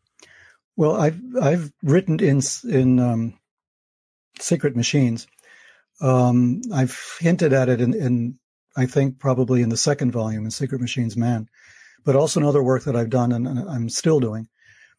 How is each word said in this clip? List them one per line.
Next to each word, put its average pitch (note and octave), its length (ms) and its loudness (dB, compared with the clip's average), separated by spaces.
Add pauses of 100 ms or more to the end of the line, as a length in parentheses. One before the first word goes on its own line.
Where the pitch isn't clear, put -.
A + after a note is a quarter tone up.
(760)
Well, D#3 180 2
I've, E3 260 0 (200)
I've D#3 320 0 (100)
written D#3+ 380 2
in C#3+ 180 4
s-, - 260 -4
in, B2+ 340 2
um, A#2 400 -2 (1000)
Secret C#3+ 360 -2
Machines. A#2+ 520 0 (760)
Um, B2 600 2 (100)
I've C3 260 -2 (200)
hinted E3 340 2
at C3 160 2
it B2 140 2
in, A#2+ 100 2
in, B2 460 -2 (360)
I C3 120 0
think C3+ 320 0
probably B2+ 420 0
in A#2 80 2
the A2+ 80 -2
second C3+ 360 0
volume A2 320 -4
in A2 60 -6
Secret C3+ 300 -6
Machines A#2 340 -4
Man, A#2 340 -2 (560)
but C3+ 120 2
also D#3 240 2
in D3 60 2
other C#3+ 160 2
work B2+ 220 0
that B2 120 -2
I've A#2 140 -2
done B2 220 0
and, A#2+ 140 -2
and D3+ 220 -6
I'm A#2+ 220 -6
still D#3 300 0
doing, A2 280 -4 (500)